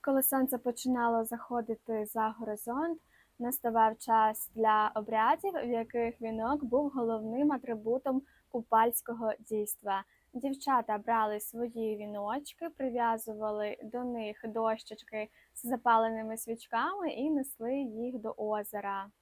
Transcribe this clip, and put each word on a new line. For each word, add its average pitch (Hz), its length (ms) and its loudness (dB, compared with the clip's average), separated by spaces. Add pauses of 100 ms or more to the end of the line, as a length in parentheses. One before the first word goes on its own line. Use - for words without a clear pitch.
Коли 269 220 2
сонце 262 360 2
починало 240 680 0
заходити 226 800 -4
за 220 320 -2
горизонт, 233 640 -4 (380)
наставав 226 600 2
час 220 560 2
для 214 400 4
обрядів, 226 580 2
в 240 180 -2
яких 233 500 -2
вінок 226 440 -2
був 262 260 2
головним 233 640 0
атрибутом 254 680 0 (260)
купальського 233 880 2
дійства. 208 680 -4 (280)
Дівчата 262 680 0
брали 214 420 2
свої 226 560 -4
віночки, 208 800 -6
прив'язували 220 1040 -2
до 247 220 -6
них 226 440 -6
дощечки 220 800 -4 (260)
з - 140 -10
запаленими 226 680 2
свічками 269 760 -2
і 285 200 -2
несли 269 460 -2
їх 247 420 -4
до 214 180 -6
озера. 202 760 -4 (100)